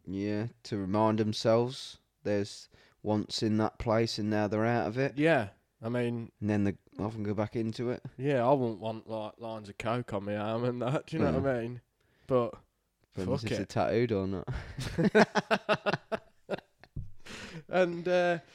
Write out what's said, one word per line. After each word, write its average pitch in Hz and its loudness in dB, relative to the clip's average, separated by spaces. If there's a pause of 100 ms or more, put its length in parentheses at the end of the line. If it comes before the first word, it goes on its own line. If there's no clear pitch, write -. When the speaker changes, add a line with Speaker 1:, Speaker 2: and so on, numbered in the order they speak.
Speaker 1:
Yeah, 104 -2 (160)
to - -6
remind 107 2
themselves 117 0 (260)
there's 104 -2 (340)
once 104 -2
in 107 2
that 110 0
place 113 0
and 104 -2
now 107 2
they're 107 0
out 117 2
of 113 -4
it. 135 0
Speaker 2:
Yeah, 147 4 (340)
I 113 -6
mean 120 -2 (120)
Speaker 1:
And 104 2
then 104 4
they 101 2 (280)
often 110 -4
go 104 -2
back 104 -2
into 113 -2
it. 123 -4 (160)
Speaker 2:
Yeah, 127 2
I 131 8
wouldn't 117 2
want, 110 -6
like, 110 -6
lines 110 -10
of - -14
coke 120 -2
on 101 -2
my 104 -2
arm 110 0
and 123 0
that, 127 0
do 160 -8
you 156 0
know 143 2
what 139 0
I 127 2
Speaker 1:
No. 120 -2
Speaker 2:
mean? 123 -8 (460)
But 120 2 (640)
Speaker 1:
Depends 95 -2
Speaker 2:
fuck 110 -2
Speaker 1:
if - -2
Speaker 2:
it. 113 0
Speaker 1:
they're 101 -2 (220)
tattooed 117 2
or 95 2
not. 95 -4 (1700)
<laughs> - -20
Speaker 2:
<laughs> - -20 (1400)
And, 175 2
uh, 175 4 (160)